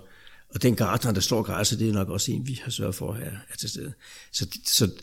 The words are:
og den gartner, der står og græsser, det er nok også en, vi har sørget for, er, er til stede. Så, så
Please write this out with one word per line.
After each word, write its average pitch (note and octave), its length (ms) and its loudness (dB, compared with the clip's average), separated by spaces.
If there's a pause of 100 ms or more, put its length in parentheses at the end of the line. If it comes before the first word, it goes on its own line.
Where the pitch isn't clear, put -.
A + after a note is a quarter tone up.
(500)
og - 120 -4
den B2 140 6
gartner, A2 360 2
der F#2+ 100 2
står - 160 2
og A2 80 2
græsser, G2+ 320 0
det A2+ 120 2
er G#2+ 40 4
nok G2 160 2
også G2+ 220 -2
en, B2+ 160 -2
vi C3 160 -4
har A#2+ 80 -8
sørget - 240 -2
for, - 180 -4
er, - 180 -8 (180)
er - 100 -14
til A2 100 -6
stede. - 240 -8 (380)
Så, - 160 -2 (180)
så F#2+ 260 4 (120)